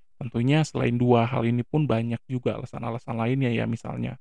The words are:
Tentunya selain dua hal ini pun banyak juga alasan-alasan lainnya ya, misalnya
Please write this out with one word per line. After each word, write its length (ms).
Tentunya 480
selain 320
dua 320
hal 160
ini 240
pun 160
banyak 480
juga 240
alasan-alasan 640
lainnya 320
ya, 160
misalnya 540